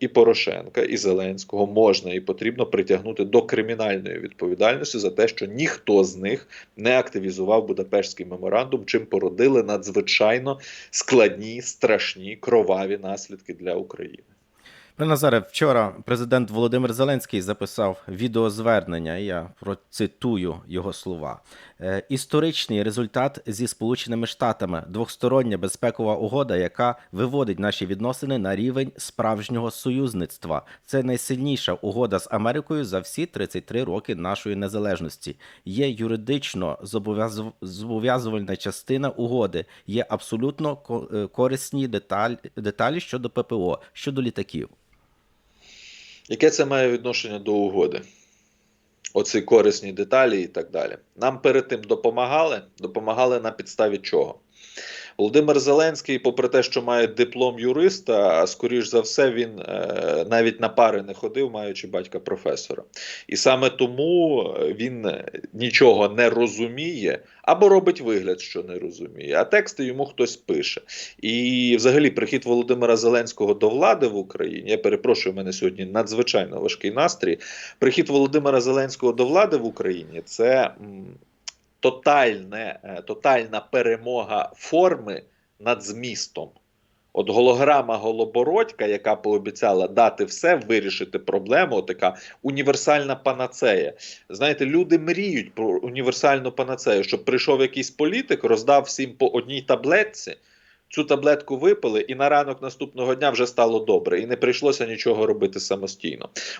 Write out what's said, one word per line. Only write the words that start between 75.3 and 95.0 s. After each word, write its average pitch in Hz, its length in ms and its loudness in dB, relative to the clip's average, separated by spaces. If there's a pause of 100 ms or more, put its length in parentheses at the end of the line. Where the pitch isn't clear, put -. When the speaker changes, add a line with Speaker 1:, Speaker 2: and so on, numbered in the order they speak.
Speaker 1:
в 95 40 -12
мене 95 160 -6
сьогодні 92 320 -4
надзвичайно 107 760 -2
важкий - 300 -4
настрій, 113 480 0 (400)
прихід 147 300 2
Володимира 139 520 2
Зеленського 131 520 0
до 123 140 2
влади 175 300 4
в 117 100 -4
Україні — 85 580 -6
це, 123 460 2 (100)
м, 98 260 -16 (760)
тотальне, 113 1040 0
е, 90 220 -12
тотальна 110 540 0
перемога 113 960 -2
форми 147 680 0 (380)
над 113 220 -2
змістом. 104 640 -10 (640)
От 98 180 -2
голограма 123 640 4
Голобородька, 113 920 0
яка 104 300 0
пообіцяла 101 720 0
дати 110 360 4
все, 165 320 2
вирішити 104 640 -2
проблему, 107 640 0
така 92 340 -2 (260)
універсальна 139 760 0
панацея. 123 760 0 (360)
Знаєте, 135 380 0
люди 165 320 4
мріють 170 560 -4